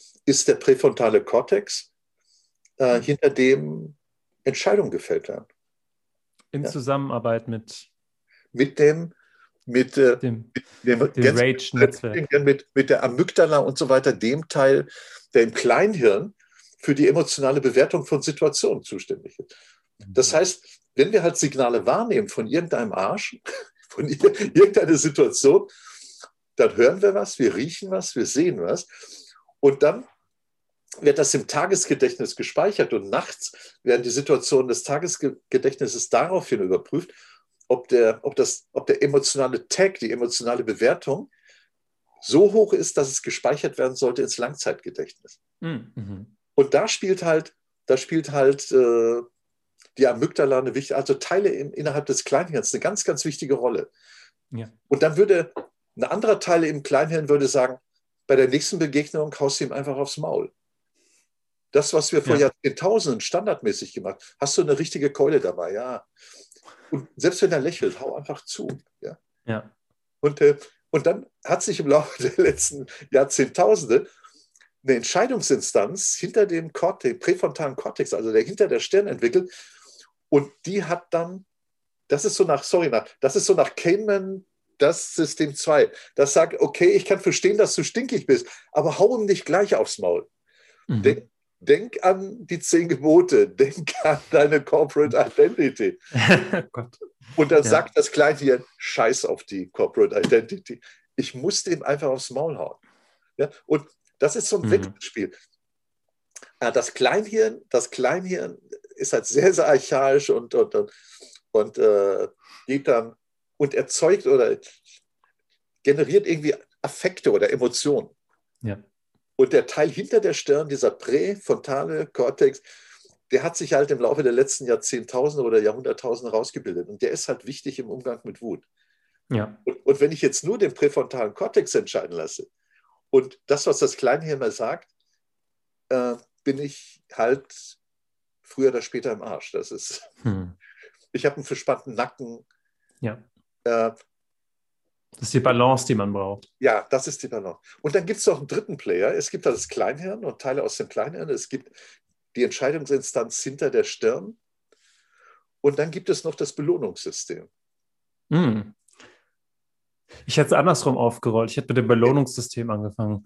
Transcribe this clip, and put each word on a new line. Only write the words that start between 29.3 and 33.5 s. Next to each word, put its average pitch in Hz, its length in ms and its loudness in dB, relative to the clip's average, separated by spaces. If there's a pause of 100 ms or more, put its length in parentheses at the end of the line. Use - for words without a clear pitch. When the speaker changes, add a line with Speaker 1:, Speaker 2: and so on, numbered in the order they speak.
Speaker 1:
Und 139 220 4
dann 190 240 2 (920)
wird 143 180 4
das 147 160 0
im 135 140 -4
Tagesgedächtnis 147 880 -2
gespeichert 160 560 -2
und 98 180 -6
nachts - 420 -6 (300)